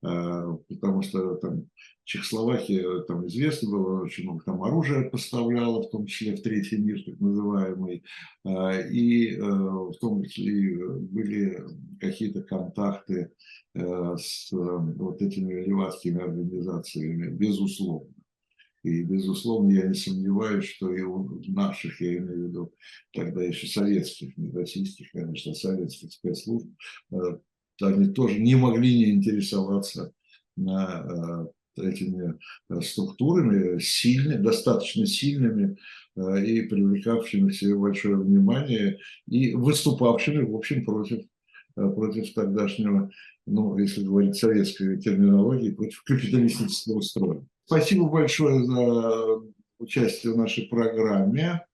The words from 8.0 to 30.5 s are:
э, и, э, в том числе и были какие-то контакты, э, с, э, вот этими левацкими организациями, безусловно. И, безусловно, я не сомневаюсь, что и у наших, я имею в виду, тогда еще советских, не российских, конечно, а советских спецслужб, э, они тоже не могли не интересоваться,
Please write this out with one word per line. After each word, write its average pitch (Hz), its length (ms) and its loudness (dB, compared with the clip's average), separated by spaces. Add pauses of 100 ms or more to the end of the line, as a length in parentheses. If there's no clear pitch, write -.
э, 95 460 -2
и, 120 460 2
э, - 60 -6
в 95 580 -2
том 104 240 -2
числе 101 280 -4
и 98 240 0
были 95 840 -4 (420)
какие-то 98 420 -4
контакты, 92 880 -6 (440)
э, 90 440 -4
с, - 340 -12
э, 92 40 -2
вот 87 680 -4
этими 92 300 -2 (120)
левацкими 92 580 -2
организациями, 85 1080 -6
безусловно. 98 840 -2 (680)
И, 85 200 0
безусловно, 95 680 2
я 95 140 4
не 95 80 0
сомневаюсь, 98 680 -2
что 92 300 -6
и 95 80 -4
у 92 460 -8
наших, 95 520 -4
я 87 160 -2
имею 87 300 -6
в - 20 -6
виду, 87 240 -10 (400)
тогда 87 300 -4
еще 87 240 -6
советских, - 680 -2
не - 140 -6
российских, 92 640 -6
конечно, 80 400 -8
а - 20 -10
советских 92 580 -6
спецслужб, 110 540 -6 (460)
э, 95 40 -4 (640)
они 98 280 4
тоже 104 320 2
не 123 140 6
могли 123 420 6
не 107 140 6
интересоваться, 98 1000 0 (460)